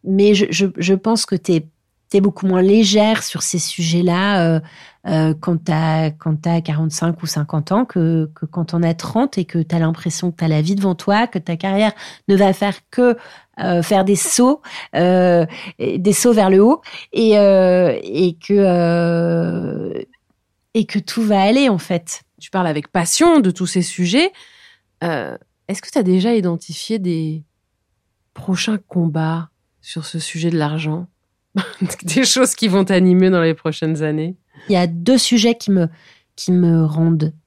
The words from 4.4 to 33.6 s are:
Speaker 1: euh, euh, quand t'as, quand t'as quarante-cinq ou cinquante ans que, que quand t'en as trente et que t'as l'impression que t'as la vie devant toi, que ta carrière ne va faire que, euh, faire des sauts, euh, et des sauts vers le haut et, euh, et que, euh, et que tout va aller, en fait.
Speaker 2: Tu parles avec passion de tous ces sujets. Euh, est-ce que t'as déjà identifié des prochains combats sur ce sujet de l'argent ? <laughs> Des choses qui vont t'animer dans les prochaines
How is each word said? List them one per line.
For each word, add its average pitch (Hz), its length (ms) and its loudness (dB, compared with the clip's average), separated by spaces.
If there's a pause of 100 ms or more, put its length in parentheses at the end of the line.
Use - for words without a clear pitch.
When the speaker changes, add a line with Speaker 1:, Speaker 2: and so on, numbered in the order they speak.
Speaker 1:
euh, 156 40 0 (460)
euh, 160 340 0
quand 170 240 -2
t'as, 160 460 0
quand 156 320 -6
t'as 170 180 0
quarante-cinq 160 640 -4
ou 165 40 -10
cinquante 151 460 -4
ans 240 140 0
que, 160 480 -2
que - 100 -12
quand 165 220 -6
t'en 170 160 -4
as 165 100 0
trente 214 460 -4
et 170 80 -4
que - 120 -6
t'as 165 200 -2
l'impression 165 520 -4
que 165 60 -14
t'as 165 120 -2
la 151 120 0
vie 170 140 -2
devant 196 200 -2
toi, 208 320 0
que 220 120 -8
ta 165 180 -6
carrière 196 360 0 (360)
ne 196 80 4
va 190 160 4
faire 202 240 -2 (140)
que, 247 260 2 (440)
euh, 175 220 -2
faire 190 220 2
des 196 120 2
sauts, 262 440 2 (340)
euh, 180 520 4 (320)
et - 200 -4
des 190 140 0
sauts 247 220 4
vers 196 160 4
le 190 120 6
haut 262 200 4 (320)
et, 220 240 4
euh, 185 640 4
et 165 320 -2
que, - 200 -6
euh, 170 1500 0 (720)
et 220 100 0
que - 140 -6
tout - 240 -6
va 208 180 2
aller, 247 300 4
en 190 80 0
fait. - 460 -8 (140)
Speaker 2:
Tu - 120 -20
parles 180 160 -2
avec 151 220 -4
passion 302 520 2
de 190 100 2
tous 180 160 -4
ces 185 140 -2
sujets. 196 520 0 (680)
Euh, 131 360 -6 (300)
est-ce 190 120 -8
que - 100 -20
t'as 262 120 0
déjà 185 320 2
identifié 180 640 -4
des 160 440 -4 (920)
prochains 196 520 -4
combats 160 640 -4 (340)
sur - 240 -12
ce 165 120 -10
sujet 165 300 -6
de 165 80 -2
l'argent ? 156 520 -4 (460)
<laughs> - 480 -6
Des 180 220 0
choses - 300 0
qui 226 140 -2
vont 190 160 2
t'animer 185 440 4
dans 180 140 2
les 165 100 2
prochaines 156 500 -4